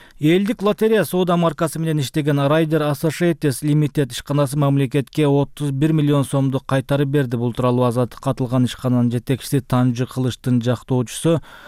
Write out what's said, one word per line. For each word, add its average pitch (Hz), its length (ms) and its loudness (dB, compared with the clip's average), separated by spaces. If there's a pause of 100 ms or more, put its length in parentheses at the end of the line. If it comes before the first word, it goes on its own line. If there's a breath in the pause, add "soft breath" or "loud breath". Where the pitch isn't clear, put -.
(200 loud breath)
Элдик 185 420 0
лотерея 214 400 2
соода 180 340 0
маркасы 165 440 -2
менен 160 180 0
иштеген 143 400 0
Ryder 151 540 2
Associates 151 720 -2
Limited 147 480 0
ишканасы 143 440 -2
мамлекетке 139 720 0
отуз 143 460 0
бир 151 200 2
миллион 147 320 2
сомду 135 360 -2
кайтарып 143 480 -2
берди. 135 280 0
Бул 117 160 -2
тууралуу 123 300 0
Азаттыкка 123 480 -2
атылган 127 340 0
ишкананын 123 460 0
жетекчиси, 123 500 -2
Танжы 123 460 0
Кылычтын 127 560 -2
жактоочусу 127 800 -2 (260 loud breath)